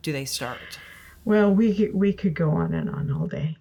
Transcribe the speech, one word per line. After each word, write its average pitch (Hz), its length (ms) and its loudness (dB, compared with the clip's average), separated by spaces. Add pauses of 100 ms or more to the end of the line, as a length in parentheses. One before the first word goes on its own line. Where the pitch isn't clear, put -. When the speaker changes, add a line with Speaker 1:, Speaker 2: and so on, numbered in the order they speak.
Speaker 1:
do 160 100 -6
they 139 140 -4
start? 127 340 -8 (680)
Speaker 2:
Well, 208 280 6
we 214 220 4
could, 208 180 0
we 196 180 2
could 190 220 0
go 160 180 0
on 165 220 0
and 160 160 -2
on 143 220 -4
all 156 160 -2
day. 156 340 -4